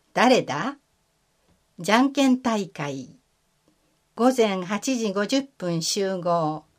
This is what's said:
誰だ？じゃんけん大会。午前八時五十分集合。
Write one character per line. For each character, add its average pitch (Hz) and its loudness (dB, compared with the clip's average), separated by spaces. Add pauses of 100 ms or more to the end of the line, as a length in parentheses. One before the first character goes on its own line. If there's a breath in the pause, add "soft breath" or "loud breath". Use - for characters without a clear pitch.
(140)
誰 214 4
だ？ 165 -6 (1000)
じ 175 0
ゃ 233 6
ん 277 2
け 269 2
ん 254 4
大 214 -4
会。 139 -10 (960)
午 240 4
前 202 2
八 208 -4
時 220 -2
五 202 -2
十 269 0
分 170 -6
集 190 -2
合。 170 -2 (140)